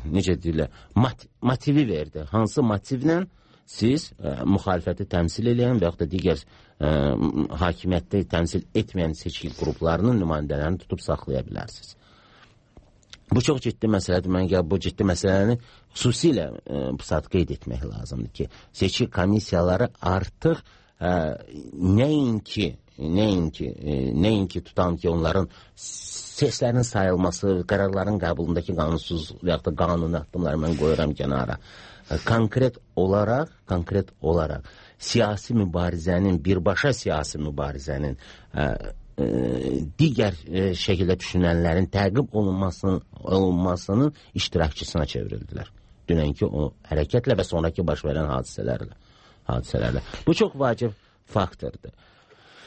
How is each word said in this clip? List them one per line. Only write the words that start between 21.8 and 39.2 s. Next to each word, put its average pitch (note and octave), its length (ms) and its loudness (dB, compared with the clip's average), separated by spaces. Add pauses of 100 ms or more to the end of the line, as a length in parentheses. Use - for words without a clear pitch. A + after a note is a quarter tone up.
nəinki, E2 720 0
e, D2 240 -4 (160)
nəinki F#2 500 2
tutan F2 380 0
ki, F2 100 0
onların E2 380 2 (280)
seslərin - 1080 -2
sayılması, F#2 800 0 (100)
qərarların G2 480 0
qəbulundakı E2+ 560 -2
qanunsuz D#2+ 640 -2
və F2 160 0
yaxud E2+ 160 -4
da D2 80 -6
qanuni E2+ 400 0
addımları D#2+ 400 -4
mən D#2 180 0
qoyuram D2+ 380 2
kənara. C2+ 400 -2 (560)
E, D#2 160 -2
konkret A#2 560 2 (120)
olaraq, G#2 680 2
konkret F#2+ 540 -2
olaraq D2+ 500 -2 (320)
siyasi G#2+ 560 0
mübarizənin, F2 880 2
birbaşa F#2 500 2
siyasi D#2 460 -4
mübarizənin, C#2+ 800 -4 (360)
e, D2 120 -2 (520)
e, C#2 80 0 (720)